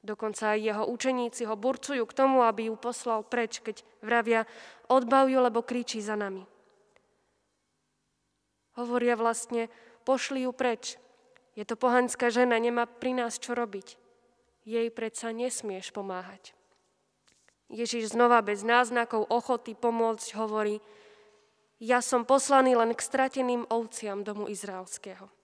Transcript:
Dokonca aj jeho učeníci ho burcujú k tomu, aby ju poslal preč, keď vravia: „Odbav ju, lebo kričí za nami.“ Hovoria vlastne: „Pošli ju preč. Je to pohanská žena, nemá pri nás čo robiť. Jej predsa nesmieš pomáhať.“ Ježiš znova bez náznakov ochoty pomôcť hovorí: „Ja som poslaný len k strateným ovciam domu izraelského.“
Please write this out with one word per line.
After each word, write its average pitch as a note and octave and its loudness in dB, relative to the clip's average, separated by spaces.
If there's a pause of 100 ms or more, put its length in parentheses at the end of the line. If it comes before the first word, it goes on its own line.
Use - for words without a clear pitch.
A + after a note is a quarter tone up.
Dokonca G#3+ -4
aj A3 0
jeho G#3+ -2
učeníci A#3+ -2
ho A3 -2
burcujú B3+ -2
k - -20
tomu, C4+ 6
aby A3+ 2
ju A3 -4
poslal A#3 -4
preč, A#3 -4
keď - -10 (220)
vravia: A3+ 2 (460)
„Odbav C4 6
ju, C4 4
lebo A#3+ 2
kričí A#3+ -6
za G#3+ -4
nami.“ G3 -6 (2250)
Hovoria A#3+ 0
vlastne: A#3 -2 (320)
„Pošli C4 0
ju B3+ 0
preč. B3 -4 (560)
Je G#3+ -10
to A3+ -6
pohanská B3 2
žena, A#3+ 4
nemá A#3+ 2
pri B3+ -4
nás A#3 -4
čo A#3+ -6
robiť. G#3 -8 (720)
Jej A3+ -2
predsa A3+ -8
nesmieš A3+ -6
pomáhať.“ F#3 -10 (1200)
Ježiš A3 -4
znova A#3+ 6
bez G3+ -4
náznakov A#3 2
ochoty A#3+ -2
pomôcť A3+ -2
hovorí: G#3+ -4 (960)
„Ja A#3+ 2
som A#3+ 0
poslaný C4 6
len A3+ 4
k - -6
strateným B3+ 0
ovciam A3 -6
domu G#3 -8
izraelského.“ F#3+ -14 (100)